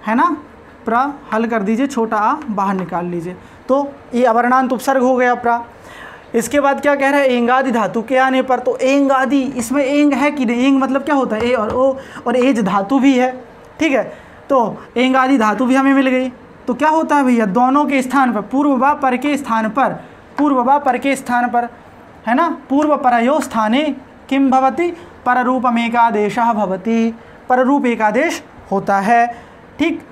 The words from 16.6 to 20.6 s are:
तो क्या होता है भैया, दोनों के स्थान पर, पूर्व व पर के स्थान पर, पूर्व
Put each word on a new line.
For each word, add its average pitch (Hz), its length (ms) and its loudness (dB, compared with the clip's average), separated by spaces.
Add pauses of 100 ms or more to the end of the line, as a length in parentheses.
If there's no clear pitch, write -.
तो 254 60 -2
क्या 302 160 0
होता 311 260 0
है 285 80 2
भैया, 240 240 2
दोनों 254 380 2
के 277 160 0
स्थान 254 320 0
पर, 202 100 -2
पूर्व 277 340 0
व 208 180 2
पर 262 220 0
के 285 200 -2
स्थान 226 320 -4
पर, 220 240 -2 (440)
पूर्व 277 240 2